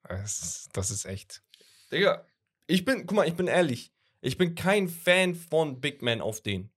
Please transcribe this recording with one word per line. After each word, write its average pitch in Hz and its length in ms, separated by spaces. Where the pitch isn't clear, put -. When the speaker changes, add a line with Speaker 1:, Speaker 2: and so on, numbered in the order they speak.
Speaker 1:
Das, - 640
das 95 180
ist 101 140
echt. - 380
Speaker 2:
Digga, 185 340
ich 185 180
bin, 247 220
guck 202 100
mal, 170 120
ich 165 60
bin 180 120
ehrlich. 143 460
Ich 131 160
bin 170 180
kein 190 340
Fan 180 460
von 156 460
Big 147 220
Man 117 180
auf 107 200
den. 98 360